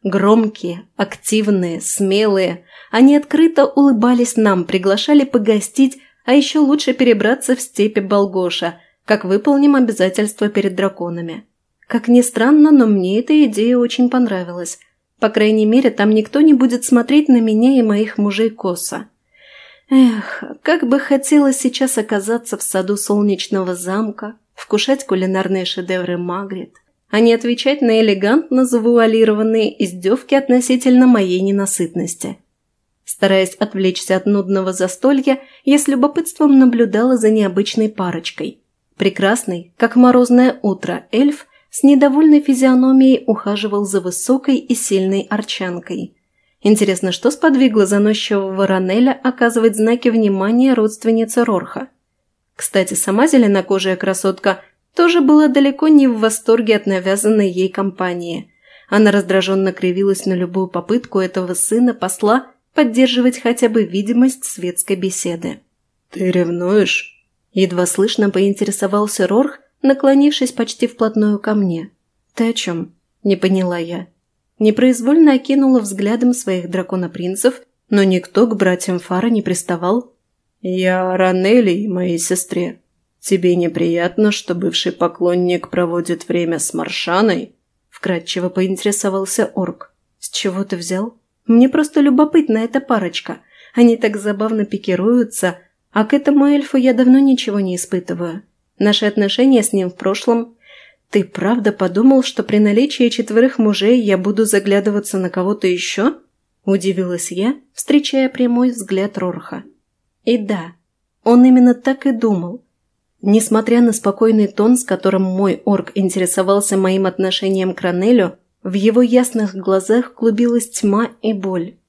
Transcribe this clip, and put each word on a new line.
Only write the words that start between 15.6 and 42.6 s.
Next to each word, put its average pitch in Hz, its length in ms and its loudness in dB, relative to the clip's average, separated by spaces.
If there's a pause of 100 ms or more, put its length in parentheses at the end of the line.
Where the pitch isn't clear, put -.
мере, 240 260 4
там 214 200 0
никто 220 300 0
не 311 120 6
будет 247 320 0
смотреть 269 420 2
на 247 140 6
меня 226 380 2
и - 20 2
моих 214 360 0
мужей 208 320 0
косо. 196 580 -8 (840)
Эх, 247 540 2 (200)
как 311 240 0
бы 269 120 2
хотелось 277 600 2
сейчас 254 380 -2
оказаться 214 600 -4
в - 60 -8
саду 190 340 -2
Солнечного 196 800 -2
замка, 208 600 -8 (200)
вкушать 269 500 -2
кулинарные 185 600 -2
шедевры 180 520 -6
Магрит, 180 560 -8 (380)
а 208 80 0
не 233 140 4
отвечать 240 480 -2
на 226 200 2
элегантно 226 640 0
завуалированные 226 1160 0
издёвки 185 500 -4
относительно 254 720 2
моей 196 360 2
ненасытности. 190 960 -4 (680)
Стараясь 190 500 0
отвлечься 190 600 -2
от 185 100 -4
нудного 190 480 -2
застолья, 262 680 0 (240)
я 277 140 4
с 294 100 0
любопытством 285 720 2
наблюдала 233 580 2
за 220 140 2
необычной 214 600 -2
парочкой. 175 720 -8 (360)
Прекрасный, 196 800 -2
как 233 180 -2
морозное 247 680 4
утро, 190 480 -4
эльф 285 340 0 (240)
с - 140 -8
недовольной 285 580 6
физиономией 262 880 4